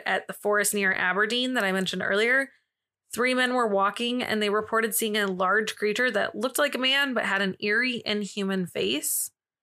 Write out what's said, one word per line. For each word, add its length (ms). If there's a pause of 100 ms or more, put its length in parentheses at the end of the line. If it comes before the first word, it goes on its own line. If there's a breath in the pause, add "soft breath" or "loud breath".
at 200
the 60
forest 420
near 180
Aberdeen 600
that 100
I 80
mentioned 300
earlier. 480 (640 soft breath)
Three 200
men 200
were 140
walking, 540
and 200
they 80
reported 440
seeing 220
a 120
large 480
creature 340
that 240
looked 240
like 160
a 40
man 360
but 100
had 180
an 180
eerie, 440
inhuman 640
face. 640 (320)